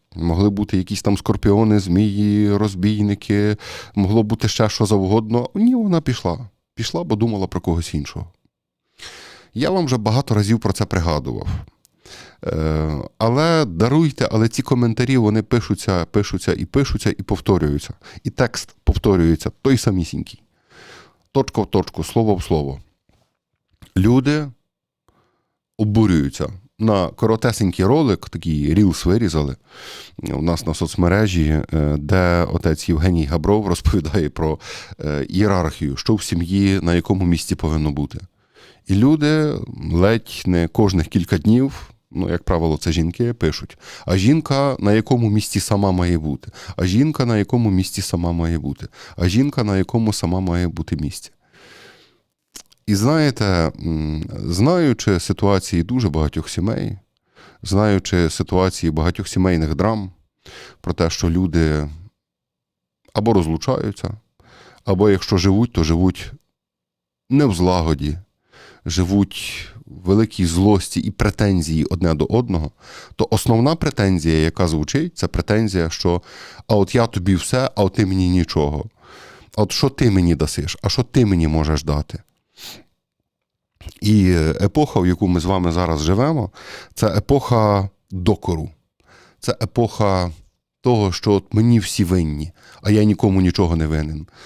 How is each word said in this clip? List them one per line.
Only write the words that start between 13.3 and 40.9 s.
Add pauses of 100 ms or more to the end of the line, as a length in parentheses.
даруйте,
але
ці
коментарі,
вони
пишуться,
пишуться
і
пишуться,
і
повторюються. (300)
І
текст
повторюється, (100)
той
самісінький. (880)
Точка
в
точку,
слово
в
слово. (1160)
Люди (1300)
обурюються. (300)
На
коротесенький
ролик,
такий
рілс
вирізали (640)
у
нас
на
соцмережі, (100)
е,
де
отець
Євгеній
Габров
розповідає
про, (460)
е,
ієрархію,
що
в
сім'ї,
на
якому
місці
повинно
бути. (680)
І
люди (380)
ледь
не
кожних